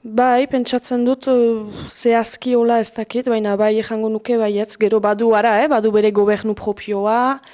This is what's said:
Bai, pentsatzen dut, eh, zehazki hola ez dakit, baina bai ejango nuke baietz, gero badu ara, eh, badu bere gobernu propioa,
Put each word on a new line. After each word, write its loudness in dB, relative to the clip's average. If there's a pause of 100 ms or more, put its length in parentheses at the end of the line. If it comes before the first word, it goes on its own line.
Bai, 2
pentsatzen -2
dut, -2
eh, 0
zehazki 0
hola 2
ez -2
dakit, -6
baina 0
bai 2
ejango -4
nuke -2
baietz, -2
gero 2
badu 2
ara, 2
eh, 0
badu 2
bere 2
gobernu 0
propioa, -2 (140)